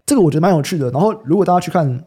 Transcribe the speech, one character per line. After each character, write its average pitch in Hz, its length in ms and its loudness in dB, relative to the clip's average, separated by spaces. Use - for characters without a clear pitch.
这 294 100 0
个 254 60 2
我 160 100 4
觉 151 60 -2
得 156 40 0
蛮 185 140 2
有 151 60 0
趣 170 160 -6
的。 131 140 -2
然 135 100 -2
后 214 140 2
如 151 120 0
果 196 80 2
大 180 100 0
家 180 60 2
去 170 100 -8
看 139 360 -2